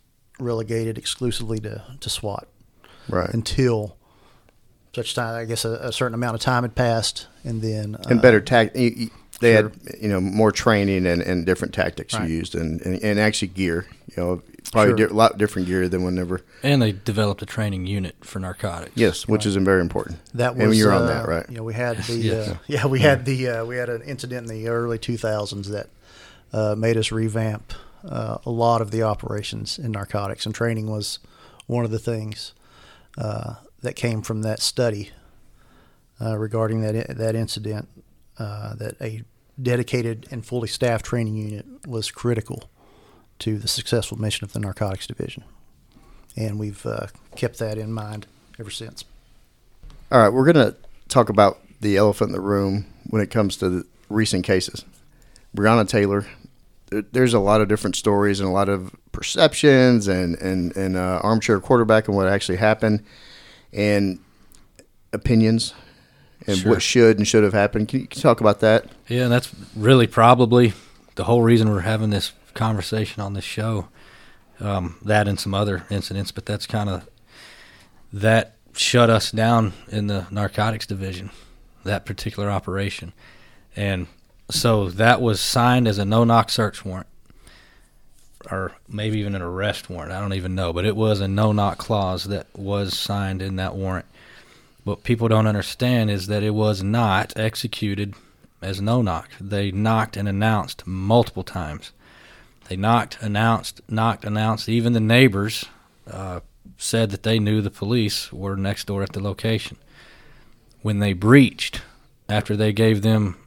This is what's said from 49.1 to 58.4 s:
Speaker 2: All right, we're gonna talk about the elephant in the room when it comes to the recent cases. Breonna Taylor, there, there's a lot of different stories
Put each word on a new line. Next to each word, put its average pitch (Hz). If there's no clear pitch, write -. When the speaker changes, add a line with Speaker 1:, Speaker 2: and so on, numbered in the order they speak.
Speaker 2:
All 131
right, 107
we're 131
gonna 139
talk 120
about 101
the 101
elephant 104
in 98
the 92
room 98
when 107
it 98
comes 104
to 95
the 90
recent 104
cases. -
Breonna 110
Taylor, 101
there, 104
there's 123
a 117
lot 104
of 104
different 104
stories 101